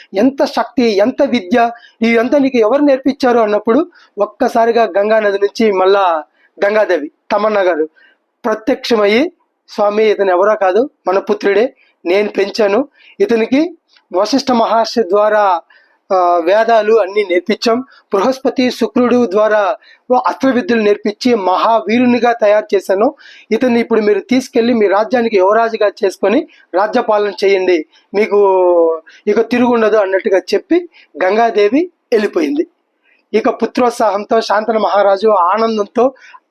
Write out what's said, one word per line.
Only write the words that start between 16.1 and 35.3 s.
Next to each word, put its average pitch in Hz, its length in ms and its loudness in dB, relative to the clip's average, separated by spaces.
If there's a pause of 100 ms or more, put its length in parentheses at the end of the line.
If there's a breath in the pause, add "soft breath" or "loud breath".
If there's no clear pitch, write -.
ఆ, 175 320 2
వేదాలు 214 480 2
అన్నీ 208 300 0
నేర్పించాం, 202 580 -2
బృహస్పతి 254 880 -4
శుక్రుడు 240 600 0
ద్వారా 208 440 0 (520 soft breath)
అస్త్ర - 220 -2
విద్యలు 233 320 0
నేర్పించి 208 540 0
మహావీరునిగా 226 960 0
తయారు 214 440 0
చేశాను. 196 400 0 (360 loud breath)
ఇతన్ని 233 280 0
ఇప్పుడు 226 220 0
మీరు 208 180 0
తీసుకెళ్లి 247 540 0
మీ 214 140 2
రాజ్యానికి 220 500 0
యువరాజుగా 214 540 2 (120)
చేసుకొని 202 440 -2 (280 soft breath)
రాజ్యపాలన 214 560 0 (140)
చేయండి, 185 400 0 (300 soft breath)
మీకు 185 840 2 (260 loud breath)
ఇక 208 140 2
తిరుగుండదు" 233 560 0
అన్నట్టుగా 190 400 0
చెప్పి 330 520 -2 (360 soft breath)
గంగాదేవి 214 640 0 (220)
వెళ్ళిపోయింది. 175 540 -2 (640)
ఇక 220 160 0
పుత్రోత్సాహంతో 226 920 -2
శాంతన 220 360 -2
మహారాజు 196 500 0
ఆనందంతో 214 880 0 (380 loud breath)